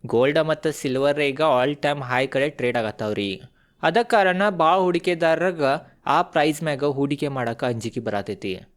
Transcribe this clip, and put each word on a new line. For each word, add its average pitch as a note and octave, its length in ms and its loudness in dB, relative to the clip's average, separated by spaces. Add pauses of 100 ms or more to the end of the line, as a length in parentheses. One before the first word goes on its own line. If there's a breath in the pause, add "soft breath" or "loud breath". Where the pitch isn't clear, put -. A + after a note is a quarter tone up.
ಗೋಲ್ಡ್ C#3+ 380 2
ಮತ್ತ D#3 220 -2
ಸಿಲ್ವರ್ C#3+ 540 0
ಈಗ C#3 200 -2 (220)
all C#3+ 120 0
time D3 220 -2
high B2+ 300 -2
ಕಡೆ C3+ 220 0
ಟ್ರೇಡ್ B2 280 -2
ಆಗತ್ತಾವ್ರಿ. G#2 640 -4 (420)
ಅದ E3 200 2
ಕಾರಣ G3+ 460 2
ಭಾಳ E3+ 300 2
ಹೂಡಿಕೆದಾರರಿಗೆ E3+ 1300 0
ಆ D3+ 160 2
ಪ್ರೈಸ್ D3+ 400 0
ಮ್ಯಾಗ D3 220 -2
ಹೂಡಿಕೆ C#3+ 440 -2
ಮಾಡಾಕ B2 360 -4
ಅಂಜಿಕೆ A#2 360 -4
ಬರತೈತಿ. G2+ 580 -6 (180)